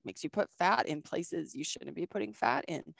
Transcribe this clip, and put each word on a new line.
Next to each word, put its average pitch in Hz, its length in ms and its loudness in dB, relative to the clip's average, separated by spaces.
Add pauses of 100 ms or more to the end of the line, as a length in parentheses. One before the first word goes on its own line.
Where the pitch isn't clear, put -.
makes - 180 -8
you - 60 0
put 202 220 0
fat 196 360 4
in 151 140 -2
places - 540 -4
you 139 80 -4
shouldn't 143 320 -6
be 170 100 -2
putting 208 280 -4
fat - 340 2
in. 165 320 -6